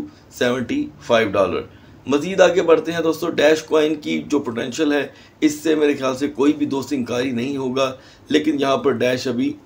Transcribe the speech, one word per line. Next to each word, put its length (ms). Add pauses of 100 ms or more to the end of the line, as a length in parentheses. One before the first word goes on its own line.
(320)
सेवेंटी 560 (140)
फ़ाइव 300
dollar। 360 (400)
मज़ीद 340
आगे 200
बढ़ते 300
हैं 120
दोस्तों, 320
Dash 260
Coin 340
की 260
जो 180
पोटेंशियल 540
है 200 (300)
इससे 320
मेरे 180
ख्याल 220
से 140
कोई 240
भी 120
दोस्त 280
इनकारी 380
नहीं 260
होगा, 380 (340)
लेकिन 300
यहाँ 180
पर 180
Dash 320
अभी 260 (120)